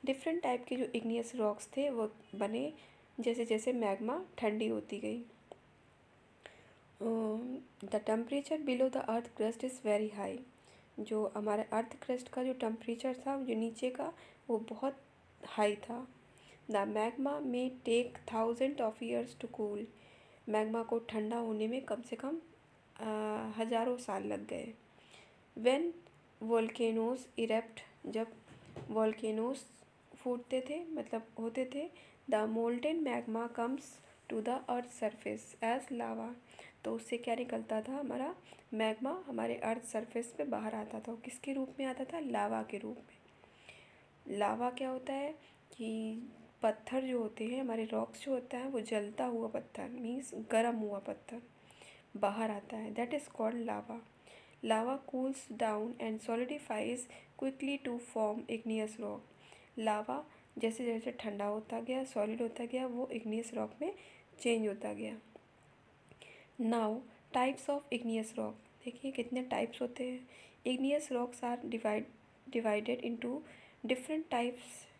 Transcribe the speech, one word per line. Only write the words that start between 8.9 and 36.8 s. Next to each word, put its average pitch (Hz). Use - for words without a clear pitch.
the 262
earth 233
crust 226
is 254
very 214
high। 196
जो 214
हमारे 214
अर्थ 226
क्रस्ट 254
का 254
जो 254
टेम्परेचर 233
था, 277
जो 233
नीचे 226
का, 277
वो 233
बहुत 226
हाई 208
था। 240
The 202
magma 240
may 254
take 240
thousands 233
of 220
years 240
to 233
cool। 208
मैग्मा 220
को 226
ठंडा 226
होने 220
में 247
कम 247
से -
कम, 294
अ, 226
हज़ारों 233
साल 202
लग 208
गए। -
When 269
volcanoes 226
erupt, 226
जब 226
वोल्केनोज 220
फूटते 247
थे, 294
मतलब 233
होते 233
थे, 302
the 220
molten 240
magma 233
comes 247
to 220
the 247
earth 247
surface 214
as 247
lava। 226